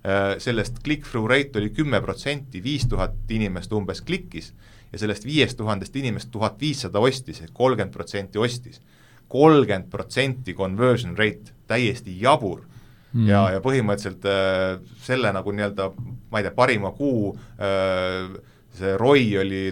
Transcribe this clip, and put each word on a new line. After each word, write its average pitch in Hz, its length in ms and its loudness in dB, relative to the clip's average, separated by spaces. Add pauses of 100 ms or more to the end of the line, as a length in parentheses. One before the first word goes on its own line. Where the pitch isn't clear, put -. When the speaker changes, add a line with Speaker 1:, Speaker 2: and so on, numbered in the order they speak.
Speaker 1:
äh, 98 340 0
sellest 113 460 -4
click-through 135 480 -2
rate 135 320 2
oli 104 80 -2
kümme 135 320 0
protsenti, 131 600 -6
viis 139 240 -2
tuhat 95 280 0 (140)
inimest 101 440 -2
umbes 95 280 -2
klikkis - 500 -8 (400)
ja - 100 -10
sellest 107 240 -2
viiest 139 320 2
tuhandest 104 400 -4
inimest 123 320 -4
tuhat 107 320 -4
viissada 135 400 -2
ostis, 131 400 0
ehk 80 120 -16
kolmkümmend 117 400 0
protsenti 95 440 -8
ostis. 123 380 -2 (560)
Kolmkümmend 127 580 6
protsenti 127 640 -4
conversion 95 640 0
rate, 107 320 0 (140)
täiesti 110 580 -2
jabur. 117 380 2 (540)
Speaker 2:
Mhm. 113 140 4
Speaker 1:
Ja, 101 120 8 (120)
ja 95 100 0
põhimõtteliselt, 104 640 0
äh, 95 500 2 (220)
selle 127 360 0
nagu 95 180 -4
nii-öelda, 101 360 -2 (400)
ma 110 120 -4
ei 101 60 0
tea, 92 80 -6
parima 113 380 2
kuu, 120 400 0 (220)
äh, 92 760 0 (440)
see 95 220 -2
roi 127 300 4 (100)
oli 95 240 0 (120)